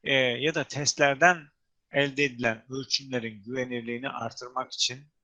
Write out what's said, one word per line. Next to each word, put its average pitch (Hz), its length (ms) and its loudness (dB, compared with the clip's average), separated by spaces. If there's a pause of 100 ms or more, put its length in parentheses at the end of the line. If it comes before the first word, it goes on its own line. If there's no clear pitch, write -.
Ee, 139 100 2
ya 131 400 2
da 147 100 0
testlerden 147 840 4 (420)
elde 143 340 2
edilen 120 460 0
ölçümlerin 127 720 -4
güvenilirliğini 123 640 -6
artırmak 123 640 -8
için 139 400 -6 (120)